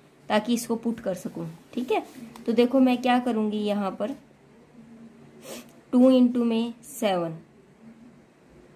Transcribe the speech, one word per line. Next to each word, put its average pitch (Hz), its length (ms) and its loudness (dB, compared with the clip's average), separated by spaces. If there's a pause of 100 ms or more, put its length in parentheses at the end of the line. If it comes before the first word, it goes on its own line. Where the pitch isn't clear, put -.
(280)
ताकि 214 260 0
इसको 233 220 -2
put 226 240 -4
कर 190 160 -4
सकूँ, 165 320 -10 (260)
ठीक 247 180 -4
है। 392 100 0 (440)
तो 233 60 -2
देखो 240 280 4
मैं 254 180 4
क्या 247 220 2
करूँगी 220 400 -2
यहाँ 202 320 -2
पर, 220 220 -6 (1800)
टू 254 180 8
into 247 340 4
में 233 280 -2 (120)
सेवन, 175 500 -2 (1400)